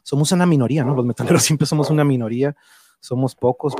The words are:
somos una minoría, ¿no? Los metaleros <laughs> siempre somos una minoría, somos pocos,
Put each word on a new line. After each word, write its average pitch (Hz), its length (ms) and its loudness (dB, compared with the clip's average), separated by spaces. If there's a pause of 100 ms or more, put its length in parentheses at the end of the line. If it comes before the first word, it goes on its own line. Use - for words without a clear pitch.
somos 147 260 0
una 180 160 2
minoría, 139 380 2
¿no? 139 100 -2
Los 123 100 0
metaleros 120 380 0
<laughs> - 0 -
siempre 151 240 0
somos 151 240 -2
una 151 140 2
minoría, 131 500 0 (460)
somos 127 340 -4
pocos, 127 460 -2